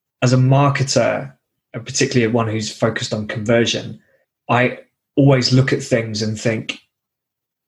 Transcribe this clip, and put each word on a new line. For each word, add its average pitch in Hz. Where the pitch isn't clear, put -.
as 123
a 127
marketer, 127
and 110
particularly 123
one 113
who's 107
focused -
on 107
conversion, 113
I 123
always 135
look 131
at 120
things 110
and 107
think, -